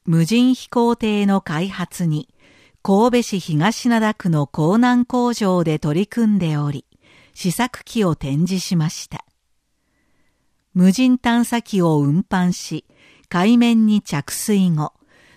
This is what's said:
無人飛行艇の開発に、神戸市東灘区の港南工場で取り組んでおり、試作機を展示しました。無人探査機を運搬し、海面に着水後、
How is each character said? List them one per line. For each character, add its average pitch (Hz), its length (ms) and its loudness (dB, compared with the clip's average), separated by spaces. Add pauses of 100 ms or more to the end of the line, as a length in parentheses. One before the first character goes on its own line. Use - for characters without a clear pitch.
無 165 200 2
人 247 300 2
飛 - 160 -14
行 233 240 2
艇 208 320 0
の 196 140 2
開 175 280 -4
発 180 380 -6
に、 151 220 -4 (520)
神 208 300 2
戸 240 120 2
市 196 180 -6
東 170 480 -2
灘 220 260 2
区 - 160 -6
の 151 160 0
港 165 300 0
南 247 280 2
工 240 280 -2
場 185 320 0
で 156 160 -2
取 160 220 -2
り 202 40 -4
組 220 300 0
ん - 20 2
で 156 200 -2
お 147 120 -2
り、 143 140 -8 (480)
試 - 180 -6
作 240 320 -4
機 220 220 -2
を 170 100 0
展 147 320 -2
示 185 140 -2
し 185 160 -4
ま 156 120 0
し - 200 -14
た。 - 160 -16 (1500)
無 185 180 6
人 254 260 2
探 240 260 0
査 233 160 -2
機 202 220 -2
を 160 160 2
運 143 220 0
搬 180 320 0
し、 - 320 -10 (440)
海 202 300 2
面 233 280 4
に 214 140 2
着 - 320 -8
水 190 380 0
後、 151 220 -2 (440)